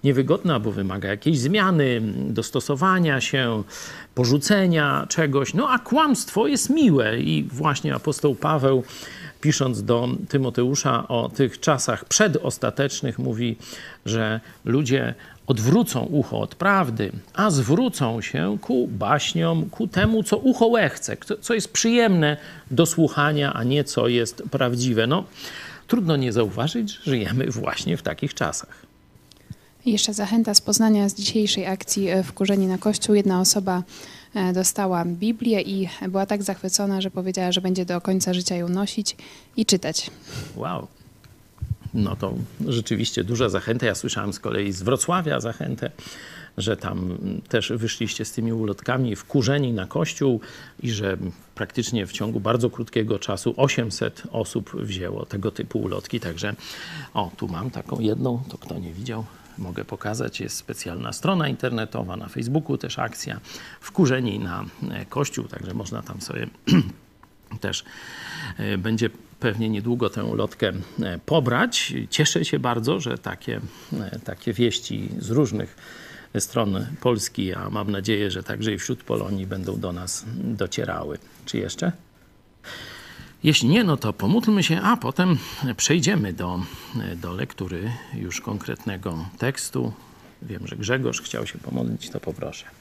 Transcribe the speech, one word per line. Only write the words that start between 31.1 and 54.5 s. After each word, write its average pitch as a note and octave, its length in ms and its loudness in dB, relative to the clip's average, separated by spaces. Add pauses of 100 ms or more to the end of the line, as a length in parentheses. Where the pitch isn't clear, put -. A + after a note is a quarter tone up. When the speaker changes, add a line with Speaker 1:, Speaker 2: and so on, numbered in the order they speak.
Speaker 2:
dzisiejszej G3+ 520 -2
akcji, F#3+ 420 -4
e, F#3 140 2
Wkurzeni G3 440 0
na F#3 120 0
Kościół. G#3 360 2
Jedna F#3+ 260 4
osoba, F#3 420 2 (520)
e, F#3 180 2
dostała F#3 520 2
Biblię G#3 560 2
i F#3+ 280 -2 (200)
była F#3+ 180 0
tak G3+ 160 0
zachwycona, F#3+ 580 0
że F#3+ 100 -2
powiedziała, F#3 420 0
że F#3 80 2
będzie F#3 240 2
do F3 160 -2
końca F#3 340 2
życia F3+ 220 0
ją F3 120 -2
nosić G3 480 -2 (400)
i A3 100 2
czytać. - 440 2 (460)
Speaker 1:
Wow. - 300 -4 (1080)
No G2+ 220 0
to F#2+ 180 -2 (340)
rzeczywiście A2+ 560 0
duża A#2 240 2
zachęta. A2+ 380 0
Ja G2+ 80 2
słyszałem G2+ 380 -4
z - 80 -10
kolei G#2 320 -2
z F#2 100 -6
Wrocławia C#3+ 580 2
zachętę, A#2 500 -4 (680)
że G2+ 180 0
tam F#2 420 -4 (300)
też A2+ 280 0
wyszliście A2 480 -4
z - 80 -10
tymi A2+ 200 -2
ulotkami A2+ 640 0
Wkurzeni C3+ 560 2
na F#2+ 140 -2
Kościół C#3 540 0 (420)
i A#2+ 80 -2
że G2 260 -2 (380)
praktycznie A2+ 520 -2
w - 60 -12
ciągu A2 280 -2
bardzo A#2 300 0
krótkiego A2 480 -2
czasu G#2 380 -4
osiemset A#2 640 0 (100)
osób - 500 -4